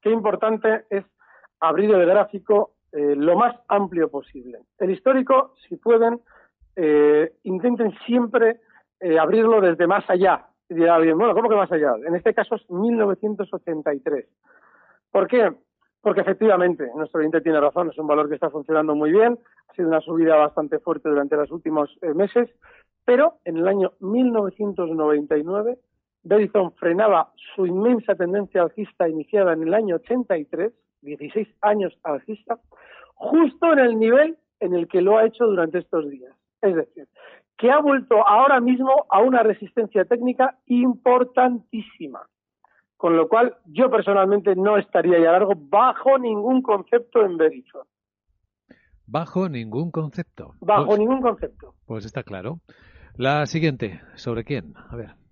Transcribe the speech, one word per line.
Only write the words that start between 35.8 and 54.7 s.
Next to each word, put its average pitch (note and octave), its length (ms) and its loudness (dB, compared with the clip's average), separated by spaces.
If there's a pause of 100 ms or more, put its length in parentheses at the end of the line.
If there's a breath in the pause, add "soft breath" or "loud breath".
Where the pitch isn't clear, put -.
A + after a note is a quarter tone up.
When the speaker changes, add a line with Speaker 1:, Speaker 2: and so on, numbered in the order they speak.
Speaker 1:
días. B2+ 240 -20 (280)
Es F#3+ 120 2
decir, D#3 320 -6 (500 loud breath)
que A#3 140 2
ha C#4+ 80 4
vuelto B3+ 480 2
ahora B3+ 340 4
mismo B3+ 500 0
a G3 100 2
una B3 220 2
resistencia G#3 640 -2
técnica B3+ 600 -2
importantísima. B3 1600 -2 (760)
Con E3+ 200 0
lo D#3+ 120 2
cual, A#3 280 2 (100)
yo G3+ 240 0
personalmente G3 640 0
no G3+ 220 2
estaría F3 400 2
ya E3 140 4
largo G3 220 2
bajo A3+ 640 2
ningún A#3+ 440 -2
concepto A#3 600 0
en F3+ 120 -2
Verizon. C#3+ 460 -2 (1200 soft breath)
Speaker 2:
Bajo E3 420 -6
ningún B2+ 420 -8
concepto. - 680 -12
Speaker 1:
Bajo F3 260 0
Speaker 2:
Pues, G#3 120 2
Speaker 1:
ningún B3+ 220 0
concepto. - 540 -6 (120)
Speaker 2:
pues A2 200 -12
está A#2 160 -12
claro. G#2+ 380 -12 (560 soft breath)
La C#3+ 280 -2
siguiente, C3 560 -6 (140)
¿sobre A#2 300 -8
quién? A2 280 -10 (160)